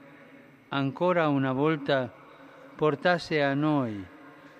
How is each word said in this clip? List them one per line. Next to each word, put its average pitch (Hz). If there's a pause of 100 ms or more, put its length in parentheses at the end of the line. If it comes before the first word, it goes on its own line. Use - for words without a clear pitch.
(720)
ancora 156
una 135
volta 139 (640)
portasse 151
a 139
noi, 139 (580)